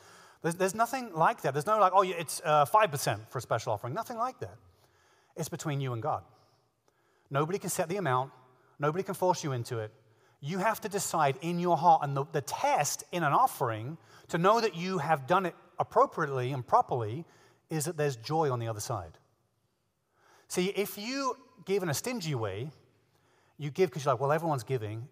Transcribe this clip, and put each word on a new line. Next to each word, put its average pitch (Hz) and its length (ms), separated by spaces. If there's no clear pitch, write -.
There's, 170 140
there's 185 200
nothing 233 380
like 175 280
that. 143 120
There's 147 120
no 214 140
like, 185 140
"Oh, 196 100
you, 180 140
it's, - 280
uh, 151 180
five 208 280
percent 120 380
for 131 100
a - 20
special 120 320
offering." 117 200
Nothing 220 240
like 254 220
that. 98 160
It's 160 140
between 147 320
you 131 100
and 113 100
God. 123 220
Nobody 156 300
can 196 100
set 170 200
the 190 80
amount. 135 340
Nobody 151 240
can 196 120
force 180 280
you 151 80
into 120 280
it. 107 120
You 165 200
have 214 220
to 226 60
decide 160 540
in 170 180
your 175 160
heart, 160 280
and 143 120
the, 139 160
the 147 100
test - 680
in 175 120
an 143 100
offering 143 640
to 180 80
know 202 240
that 208 160
you 185 220
have 143 280
done 185 180
it 165 100
appropriately 139 760
and 143 120
properly 143 600
is 160 140
that 170 140
there's 147 180
joy 151 340
on 123 100
the 117 100
other 107 100
side. 92 380
See, 185 180
if 196 300
you 254 380
give 190 180
in 180 60
a 143 40
stingy 185 400
way, 113 380
you 147 120
give 185 220
'cause 139 140
you're 143 80
like, 117 80
"Well, 139 100
everyone's 151 320
giving, 113 480